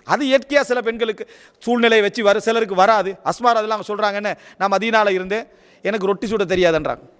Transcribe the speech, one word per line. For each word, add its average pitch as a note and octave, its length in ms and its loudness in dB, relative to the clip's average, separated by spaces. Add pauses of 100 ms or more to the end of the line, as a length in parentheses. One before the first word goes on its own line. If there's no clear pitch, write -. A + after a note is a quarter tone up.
அது A#3+ 220 0
இயற்கையா C4+ 340 2
சில B3 200 -2
பெண்களுக்கு A3+ 480 -6 (300)
சூழ்நிலையை A3+ 440 2
வச்சு G3+ 200 -2
வர, G3+ 180 4
சிலருக்கு A3+ 340 -2
வராது. F#3+ 500 2
அஸ்மா A3+ 220 -2
ரதியல்லாஹு A3 420 0
சொல்றாங்க, G#3 260 -2
என்ன, G3+ 240 -6 (200)
"நான் G3 140 0
மதீனால G#3+ 360 2
இருந்தேன், F#3+ 380 -4 (360)
எனக்கு G3 240 -4
ரொட்டி G3+ 200 -2
சுட G3+ 200 -2
தெரியாதுன்றாங்க." E3 540 0 (200)